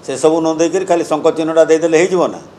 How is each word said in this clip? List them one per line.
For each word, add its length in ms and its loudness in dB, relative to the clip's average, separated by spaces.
ସେସବୁ 400 0
ନ 60 -2
ଦେଇକରି 280 -2
ଖାଲି 200 0
ଶଙ୍ଖ 200 -4
ଚିହ୍ନଟା 320 2
ଦେଇଦେଲେ 320 2
ହେଇଯିବ 260 0
ନା? 120 -8